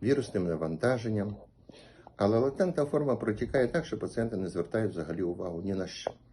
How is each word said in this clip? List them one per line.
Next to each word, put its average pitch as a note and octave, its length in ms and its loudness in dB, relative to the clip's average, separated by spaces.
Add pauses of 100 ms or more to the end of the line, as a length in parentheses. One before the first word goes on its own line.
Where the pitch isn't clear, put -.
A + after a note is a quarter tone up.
вірусним A#2+ 440 2
навантаженням. G#2 880 0 (840)
Але G#2 200 6
латентна C#3+ 460 2
форма C#3+ 320 2
протікає A#2 520 2
так, E3 160 -2
що - 140 -4
пацієнти A2+ 380 -2
не F#2+ 120 -2
звертають F2+ 440 0
взагалі E2 300 -4
увагу F2 400 -4
ні G2 120 0
на F#2+ 120 -2
що. - 280 -6 (180)